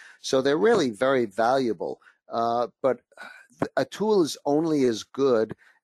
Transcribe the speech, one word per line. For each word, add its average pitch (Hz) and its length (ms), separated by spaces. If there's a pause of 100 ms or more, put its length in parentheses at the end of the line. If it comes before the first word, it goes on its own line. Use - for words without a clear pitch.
(220)
So 135 180
they're 139 160
really 196 320
very 127 380
valuable. 110 760 (300)
Uh, 117 380 (120)
but 127 200 (760)
a 139 80
tool 208 380
is 139 220
only 147 400
as 110 200
good 113 500 (300)